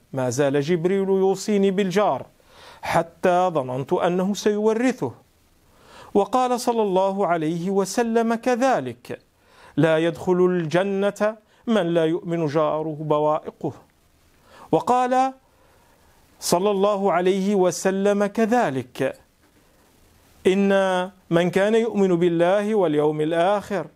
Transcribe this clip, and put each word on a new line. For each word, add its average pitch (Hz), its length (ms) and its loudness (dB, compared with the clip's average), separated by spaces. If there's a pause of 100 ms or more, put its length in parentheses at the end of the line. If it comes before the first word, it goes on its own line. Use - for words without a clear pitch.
(140)
"ما 127 160 -2
زال 139 320 0
جبريل 180 460 0
يوصيني 190 640 2
بالجار 190 540 0 (560)
حتى 180 720 0
ظننت 131 400 -4
أنه 180 400 0
سيورثه". 220 800 0 (1000)
وقال 247 460 0
صلى 233 220 0
الله 196 460 0
عليه 170 420 -2
وسلم 226 680 0
كذلك: 226 840 -2 (580)
"لا 160 200 4
يدخل 175 480 0
الجنة 196 920 0 (300)
من 185 260 0
لا 165 120 2
يؤمن 170 400 -2
جاره 151 540 -2
بوائقه". 151 720 -2 (1000)
وقال 247 640 2 (1040)
صلى 190 320 0
الله 196 400 0
عليه 190 440 0
وسلم 196 680 0
كذلك: 196 920 -2 (1300)
"إن 196 240 2 (580)
من 175 200 2
كان 196 260 0
يؤمن 202 400 0
بالله 180 600 0
واليوم 151 460 0
الآخر 170 760 -2